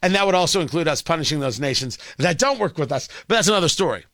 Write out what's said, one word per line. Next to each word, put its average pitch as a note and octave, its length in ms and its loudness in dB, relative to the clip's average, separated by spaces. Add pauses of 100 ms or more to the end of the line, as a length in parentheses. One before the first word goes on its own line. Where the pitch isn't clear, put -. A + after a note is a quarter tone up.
And F#3 120 2
that G3 100 4
would F#3+ 100 4
also F3+ 260 2
include D#3 280 -2
us D3 140 -2
punishing D#3 380 -2
those B2+ 200 -4
nations C3 380 -4 (180)
that E3 220 0
don't C4+ 200 2
work G3+ 200 -4
with C#3 120 -2
us. - 180 -4 (200)
But A3 80 2
that's G3 120 2
another G3 200 4
story. B2+ 460 0